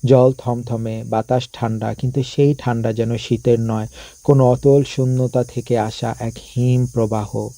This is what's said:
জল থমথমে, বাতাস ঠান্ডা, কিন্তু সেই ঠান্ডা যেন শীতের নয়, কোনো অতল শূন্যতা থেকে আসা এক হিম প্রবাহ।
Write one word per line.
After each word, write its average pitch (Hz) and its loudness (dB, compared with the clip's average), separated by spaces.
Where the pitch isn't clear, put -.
জল 127 6
থমথমে, 113 -6
বাতাস 113 -2
ঠান্ডা, 110 -4
কিন্তু 131 -4
সেই 143 2
ঠান্ডা 113 -2
যেন 113 -2
শীতের 117 0
নয়, 110 -4
কোনো 135 6
অতল 139 4
শূন্যতা 127 -2
থেকে 120 -4
আসা 113 -4
এক 117 -6
হিম 123 0
প্রবাহ। 110 -4